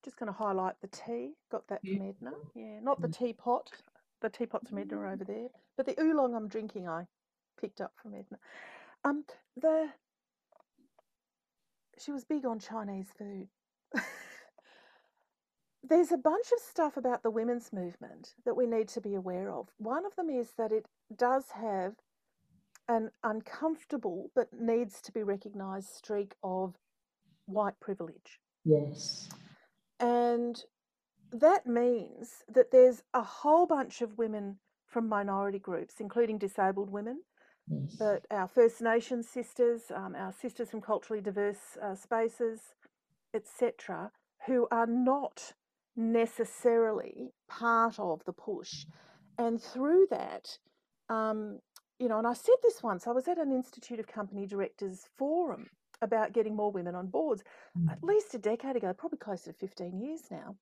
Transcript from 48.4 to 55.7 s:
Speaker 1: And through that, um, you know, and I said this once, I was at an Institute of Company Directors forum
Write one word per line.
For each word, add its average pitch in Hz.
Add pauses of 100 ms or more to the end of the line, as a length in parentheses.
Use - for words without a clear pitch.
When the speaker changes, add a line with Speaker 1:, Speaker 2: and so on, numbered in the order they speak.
Speaker 1:
And 233
through 302
that, - (500)
um, 220 (380)
you 254
know, 220
and 226
I 240
said 453
this 453
once, 208
I 233
was 254
at 339
an 285
Institute 254
of 214
Company 202
Directors 196
forum 294 (320)